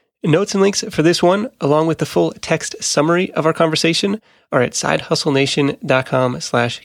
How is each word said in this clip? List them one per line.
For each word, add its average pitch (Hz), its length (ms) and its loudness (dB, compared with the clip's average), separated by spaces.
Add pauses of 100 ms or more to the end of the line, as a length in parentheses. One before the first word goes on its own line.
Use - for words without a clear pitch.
(240)
Notes 185 300 2
and 196 80 0
links 196 280 2
for - 120 -2
this 165 220 2
one, 196 260 2 (120)
along 156 260 2
with 160 120 -2
the 151 60 -4
full 165 280 0
text - 500 -6
summary 170 500 0
of 156 120 -2
our 160 80 2
conversation, 165 680 0 (300)
are 139 100 2
at 127 140 -2
side 151 260 -2
hustle 156 300 -2
nation 139 540 0
dot 131 220 0
com 127 340 -2
slash 120 440 -2